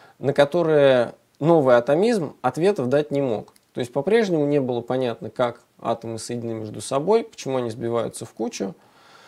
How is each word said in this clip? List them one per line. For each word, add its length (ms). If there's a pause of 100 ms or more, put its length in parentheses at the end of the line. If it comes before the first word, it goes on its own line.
(180)
на 140
которые 800 (260)
новый 360
атомизм 640
ответов 460
дать 220
не 100
мог. 340 (200)
То 60
есть 120
по-прежнему 540
не 140
было 200
понятно, 500
как 320 (200)
атомы 360
соединены 420
между 200
собой, 440
почему 340
они 120
сбиваются 540
в 80
кучу. 420 (540)